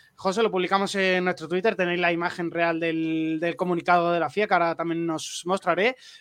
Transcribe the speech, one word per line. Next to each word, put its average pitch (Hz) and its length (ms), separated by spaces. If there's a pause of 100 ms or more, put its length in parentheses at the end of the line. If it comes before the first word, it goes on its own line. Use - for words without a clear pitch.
(160)
José, 190 260
lo 220 80
publicamos 196 460
en 185 300
nuestro 175 220
Twitter, 185 280
tenéis 175 240
la 175 120
imagen 170 380
real 170 300
del, 160 600
del 170 160
comunicado 175 580
de 170 60
la 151 100
fia, 208 180
que 202 60
ahora 170 200
también 165 320
nos - 400
mostraré. 190 520 (240)